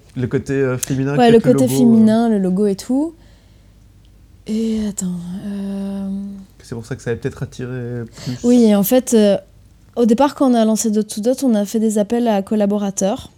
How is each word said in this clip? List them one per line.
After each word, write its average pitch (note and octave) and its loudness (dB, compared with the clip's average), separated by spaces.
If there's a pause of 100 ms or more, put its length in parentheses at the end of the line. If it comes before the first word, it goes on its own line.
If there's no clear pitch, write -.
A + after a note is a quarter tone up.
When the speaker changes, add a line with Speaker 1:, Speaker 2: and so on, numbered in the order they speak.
(160)
Speaker 1:
le B2 -4
côté, C3+ -4
euh, C3 0
féminin, C3+ -4
Speaker 2:
Ouais, A#3+ 6
le A#3 6
Speaker 1:
quelques B3+ 4
Speaker 2:
côté C4 4
Speaker 1:
logos, C4 -2
Speaker 2:
féminin, A3+ 4
Speaker 1:
euh. A3+ 2
Speaker 2:
le G#3 2
logo F#3+ 0
et G3 0
tout. C#4+ -4 (1300)
Et A3 -2
attends, G3 -6 (360)
euh, G3 -6 (540)
Speaker 1:
C'est - -12
pour A2+ -10
ça C3 -8
que G2+ -14
ça - -6
avait A2+ -4
peut-être - -8
attiré B2 -8
plus. - -10
Speaker 2:
Oui, A#3+ 6
et G#3 6
en G3+ 2
fait, B3+ 0
euh, G#3 4 (580)
au A#3 2
départ, C4+ 2
quand C4+ 0
on B3 4
a A3+ 4
lancé A3 0
Dot G#3 0
to G#3+ -8
Dot, B3+ -2
on B3+ 2
a G#3 0
fait A3 -4
des A3 0
appels A#3+ 0
à G3+ 2
collaborateurs. G3+ -2